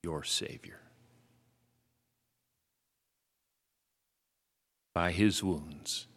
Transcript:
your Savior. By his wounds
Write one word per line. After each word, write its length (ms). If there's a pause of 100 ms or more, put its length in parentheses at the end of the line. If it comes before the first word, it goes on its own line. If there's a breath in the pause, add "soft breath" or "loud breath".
your 200
Savior. 580 (4000)
By 200
his 300
wounds 640 (100)